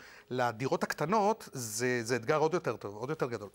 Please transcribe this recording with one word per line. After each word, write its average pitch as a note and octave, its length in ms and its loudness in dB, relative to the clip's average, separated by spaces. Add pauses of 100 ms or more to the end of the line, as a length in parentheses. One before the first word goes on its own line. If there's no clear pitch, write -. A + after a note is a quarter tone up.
(300)
לדירות B2+ 540 0
הקטנות, G3+ 680 0
זה, B2 500 0
זה A#2 120 0
אתגר A#2+ 220 2
עוד D#3 160 4
יותר D3 220 0
טוב, G#2 200 -10
עוד A#2 140 -8
יותר D#3 180 -2
גדול. G#2 280 -6